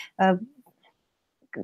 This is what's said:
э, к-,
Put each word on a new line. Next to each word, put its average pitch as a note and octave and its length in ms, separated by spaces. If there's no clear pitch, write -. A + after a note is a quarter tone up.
э, F#3+ 180
к-, G#3+ 120